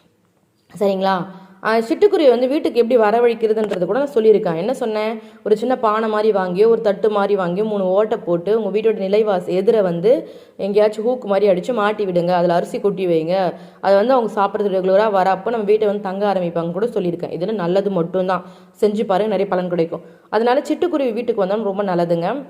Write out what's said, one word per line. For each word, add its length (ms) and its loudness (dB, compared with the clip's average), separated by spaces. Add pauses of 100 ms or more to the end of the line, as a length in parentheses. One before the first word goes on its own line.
(800)
சரிங்களா? 360 0 (480)
ஆ, 140 0
சிட்டுக்குருவி 520 2
வந்து 180 4
வீட்டுக்கு 340 0
எப்படி 200 2
வரவழைக்கிறதுன்றது 840 2
கூட 140 0
நான் 140 -2
சொல்லியிருக்கேன். 420 4
என்ன 180 -2
சொன்னேன்? 480 -4 (220)
ஒரு 140 2
சின்ன 200 -2
பானை 320 0
மாதிரி 280 0
வாங்கியோ, 300 0
ஒரு 140 2
தட்டு 280 0
மாதிரி 260 0
வாங்கியோ, 280 -2
மூணு 220 -2
ஓட்டை 320 0
போட்டு 460 -2
உங்க 160 -2
வீட்டோட 180 2
நிலைவாச 540 0
எதிர 300 2
வந்து 300 2 (460)
எங்கேயாச்சும் 480 0
ஹூக் 200 -2
மாதிரி 260 2
அடிச்சு 220 -2
மாட்டி 320 0
விடுங்க. 240 0
அதுல 240 2
அரிசி 260 -2
கொட்டி 280 -2
வைங்க. 280 0 (460)
அது 140 4
வந்து 180 4
அவங்க 220 2
சாப்பிட்றது 380 0
ரெகுலரா 400 2
வரப்போ 360 0
நம்ம 220 -2
வீட்டை 160 2
வந்து 220 -2
தங்க 240 -2
ஆரம்பிப்பாங்க 380 -2
கூட 140 -2
சொல்லியிருக்கேன். 520 -4
இதுல 140 -6
நல்லது 400 0
மட்டும்தான், 520 -2 (380)
செஞ்சு 240 0
பாருங்க, 240 0
நிறைய 200 -2
பலன் 200 -2
கிடைக்கும். 320 -4 (280)
அதனால 300 0
சிட்டுக்குருவி 540 -2
வீட்டுக்கு 320 -2
வந்தா 180 -2
ரொம்ப 200 -4
நல்லதுங்க. 680 -2